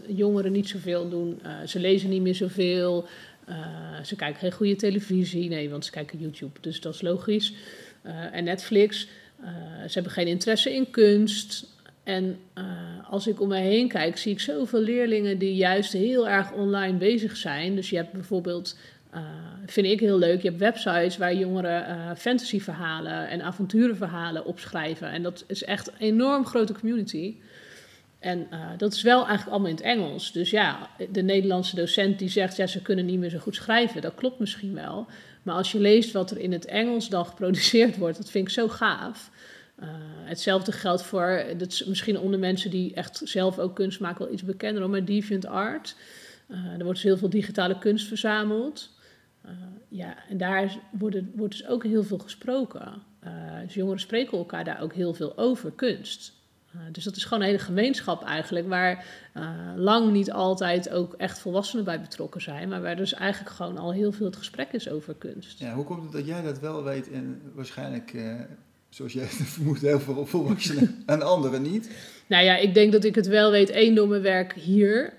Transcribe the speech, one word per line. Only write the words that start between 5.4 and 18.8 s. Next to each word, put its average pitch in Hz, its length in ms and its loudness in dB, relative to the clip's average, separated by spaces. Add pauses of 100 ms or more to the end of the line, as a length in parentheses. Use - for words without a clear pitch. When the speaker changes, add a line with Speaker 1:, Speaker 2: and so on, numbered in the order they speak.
Speaker 1:
Nee, 151 220 -4
want 147 140 -8
ze - 60 -10
kijken 151 280 -10
YouTube, 147 420 -10
dus 165 200 -8
dat 160 140 -8
is - 80 -16
logisch. 185 520 0 (480)
Eh, 165 320 -10
en 170 100 -2
Netflix. 202 640 2 (320)
Eh, 247 60 -16 (400)
ze 170 60 -8
hebben 180 200 -4
geen 175 140 0
interesse 220 480 2
in 262 160 0
kunst. 208 760 6 (420)
En, 185 300 -2 (160)
eh, 190 100 -8 (460)
als 202 160 -2
ik 214 140 0
om 202 80 4
me 190 100 2
heen 208 300 4
kijk, 165 300 0
zie 208 140 -2
ik 185 80 -2
zoveel 269 400 0
leerlingen 214 580 2
die 190 160 2
juist 190 380 4
heel 226 360 4
erg 196 240 2
online 196 460 0
bezig 214 380 2
zijn. 165 380 -2
Dus 185 160 -4
je 196 60 0
hebt 170 160 -4
bijvoorbeeld, 180 640 -4 (340)